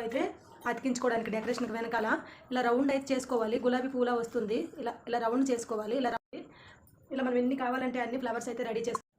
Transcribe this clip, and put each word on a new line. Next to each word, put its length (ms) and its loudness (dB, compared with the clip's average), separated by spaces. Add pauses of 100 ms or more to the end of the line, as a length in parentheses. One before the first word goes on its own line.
అయితే 160 0 (500)
అతికించుకోవడానికి 640 0
డెకరేషన్కి 420 -2
వెనకాల 300 0 (440)
ఇలా 180 0
రౌండ్ 240 4
అయితే 200 0
చేసుకోవాలి. 520 0
గులాబీ 320 2
పూలా 240 2
వస్తుంది, 360 -2 (240)
ఇలా, 120 -2 (160)
ఇలా 160 2
రౌండ్ 260 4
చేసుకోవాలి. 500 -2
ఇలా 140 2
రౌండ్, 320 -10 (680)
ఇలా 140 0
మనం 160 2
ఎన్ని 180 4
కావాలంటే 440 0
అన్ని 180 -4
ఫ్లవర్స్ 300 -2
అయితే 160 -2
రెడీ 180 -2
చేసుకోవాలి. 180 -4 (140)